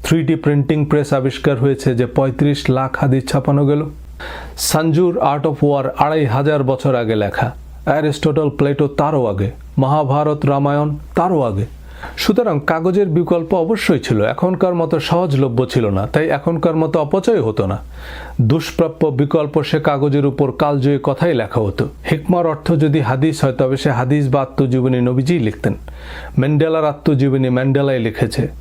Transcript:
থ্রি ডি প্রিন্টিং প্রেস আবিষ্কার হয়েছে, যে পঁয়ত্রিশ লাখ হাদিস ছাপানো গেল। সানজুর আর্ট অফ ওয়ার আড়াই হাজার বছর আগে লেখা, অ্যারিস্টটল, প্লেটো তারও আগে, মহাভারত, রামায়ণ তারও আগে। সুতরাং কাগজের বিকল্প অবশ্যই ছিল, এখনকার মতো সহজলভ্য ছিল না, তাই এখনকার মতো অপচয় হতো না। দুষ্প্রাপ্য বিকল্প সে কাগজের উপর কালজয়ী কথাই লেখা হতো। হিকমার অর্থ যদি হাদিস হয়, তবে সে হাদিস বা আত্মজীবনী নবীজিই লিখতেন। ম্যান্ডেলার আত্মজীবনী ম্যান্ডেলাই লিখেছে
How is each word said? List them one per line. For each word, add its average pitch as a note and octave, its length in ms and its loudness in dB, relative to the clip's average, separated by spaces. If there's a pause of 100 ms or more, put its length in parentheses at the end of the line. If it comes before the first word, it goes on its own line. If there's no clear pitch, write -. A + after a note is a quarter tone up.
থ্রি D#3+ 200 2
ডি D3+ 120 0
প্রিন্টিং D3 520 0
প্রেস D3 260 0
আবিষ্কার C3+ 440 0
হয়েছে, C3+ 380 2
যে A#2+ 120 0
পঁয়ত্রিশ C3+ 640 0
লাখ C3 260 0
হাদিস C3 320 2
ছাপানো C#3+ 380 2
গেল। D3 200 0 (680)
সানজুর E3 640 0
আর্ট C#3+ 280 0
অফ D3 180 0
ওয়ার C#3 260 2
আড়াই D3+ 340 0
হাজার C#3 380 0
বছর C3 320 0
আগে A2+ 220 0
লেখা, G#2 340 -2 (340)
অ্যারিস্টটল, D3+ 680 0
প্লেটো C#3+ 380 0
তারও C#3+ 380 0
আগে, G2 240 -2 (280)
মহাভারত, D3 680 0
রামায়ণ C#3+ 500 0 (180)
তারও E3+ 260 2
আগে। G#2 260 -2 (500)
সুতরাং G3 500 0
কাগজের F3+ 400 2
বিকল্প E3+ 480 0
অবশ্যই F3 440 2
ছিল, G#2+ 260 0
এখনকার F3+ 500 0
মতো E3 260 0
সহজলভ্য C#3 680 0
ছিল A2+ 240 0
না, G2 160 0
তাই D#3 220 0
এখনকার D#3+ 480 0
মতো D#3+ 240 2
অপচয় F#3 420 0
হতো G#2 240 0
না। G2 120 -2 (600)
দুষ্প্রাপ্য D#3+ 680 0
বিকল্প D3 560 0
সে D3+ 180 0
কাগজের C#3+ 460 2
উপর C#3 260 0
কালজয়ী C#3+ 500 0
কথাই D3+ 320 0
লেখা A2+ 260 0
হতো। G2 280 -2 (220)
হিকমার E3+ 360 0
অর্থ D#3 260 -2
যদি D3+ 280 2
হাদিস C#3 440 0
হয়, C3 80 2
তবে C3 240 0
সে D3 140 0
হাদিস C3 380 0
বা C#3 140 2
আত্মজীবনী B2+ 580 0
নবীজিই B2+ 380 2
লিখতেন। A2+ 360 -2 (640)
ম্যান্ডেলার D3+ 460 2
আত্মজীবনী C#3 640 2
ম্যান্ডেলাই C3+ 500 2
লিখেছে A2+ 500 -2 (120)